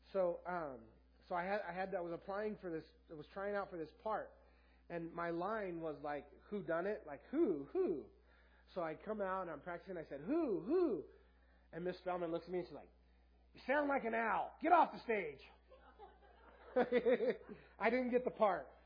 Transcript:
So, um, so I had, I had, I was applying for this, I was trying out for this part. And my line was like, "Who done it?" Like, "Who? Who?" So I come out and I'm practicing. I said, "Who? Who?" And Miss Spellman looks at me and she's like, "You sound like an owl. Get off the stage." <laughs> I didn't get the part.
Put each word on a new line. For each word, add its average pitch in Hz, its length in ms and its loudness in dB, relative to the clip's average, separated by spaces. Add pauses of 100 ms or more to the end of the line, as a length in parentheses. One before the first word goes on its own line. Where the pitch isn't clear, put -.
(120)
So, 175 320 2
um, 160 360 -4 (480)
so 185 80 -2
I 175 80 -2
had, 202 240 0
I 170 40 -8
had, 185 220 -4
I 185 60 0
was 170 120 -4
applying 202 440 -4
for 185 120 -8
this, 160 140 -4 (300)
I - 20 -12
was 147 140 -14
trying 202 260 -4
out 196 160 -2
for 180 60 -10
this 156 160 -8 (100)
part. 196 260 -2 (600)
And 170 260 -6
my 170 160 -2
line 180 500 -2
was 160 220 -4
like, 147 240 -4 (240)
"Who 202 120 -4
done 165 220 2
it?" 208 220 -2
Like, 143 140 -10 (100)
"Who? 202 420 2
Who?" 208 320 2 (680)
So 180 80 -2
I 160 120 -2
come 208 260 -6
out 190 220 0
and 170 100 -6
I'm 143 80 -8
practicing. 175 360 -8
I 160 60 -6
said, 143 240 -8
"Who? 247 400 2
Who?" 294 380 2 (680)
And 165 120 -8
Miss 180 140 -2
Spellman 180 340 -2
looks 165 140 -2
at 175 40 -12
me 180 80 0
and 170 80 -2
she's 151 80 -14
like, 110 140 -14 (680)
"You - 140 -18
sound 285 200 4
like 262 160 2
an 226 100 0
owl. 208 460 2
Get 330 120 6
off 320 200 8
the 202 60 -10
stage." 180 400 0 (1400)
<laughs> 240 600 4 (420)
I 202 100 2
didn't 247 220 2
get 247 140 2
the 247 80 0
part. 175 340 2 (200)